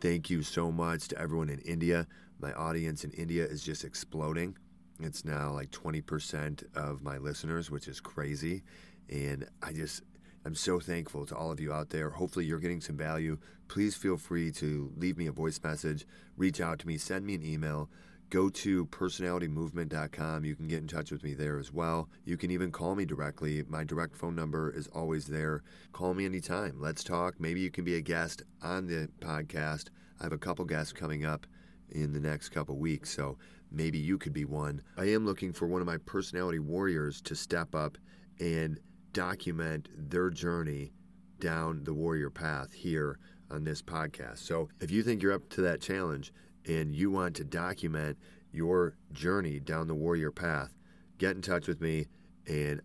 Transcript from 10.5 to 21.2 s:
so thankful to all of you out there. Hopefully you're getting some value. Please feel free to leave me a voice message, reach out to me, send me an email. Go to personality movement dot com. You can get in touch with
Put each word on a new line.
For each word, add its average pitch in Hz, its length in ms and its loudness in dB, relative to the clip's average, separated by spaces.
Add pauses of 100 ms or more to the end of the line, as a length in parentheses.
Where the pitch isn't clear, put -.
so 90 240 2
thankful 80 480 -2
to - 80 -8
all 80 160 -2
of 76 80 -2
you 73 140 -2
out 76 180 -2
there. 78 200 0
Hopefully 87 340 0
you're 80 140 2
getting 85 220 0
some 76 160 -4
value. 78 420 0 (300)
Please 101 260 2
feel 92 220 2
free 82 360 0
to 73 440 -2
leave 87 200 0
me 85 100 0
a 73 60 0
voice 80 300 0
message, 78 440 -2 (300)
reach 92 240 4
out 82 200 0
to 82 60 -12
me, 80 120 0
send 95 280 -2
me 101 80 0
an 80 100 -2
email. 76 460 -2 (380)
Go 92 200 6
to 95 380 2
personality 90 640 0
movement 80 420 -2
dot 76 220 -2
com. 78 320 -2
You 76 100 0
can 78 140 -4
get 80 100 2
in 78 80 -4
touch 78 240 -4
with 76 140 -4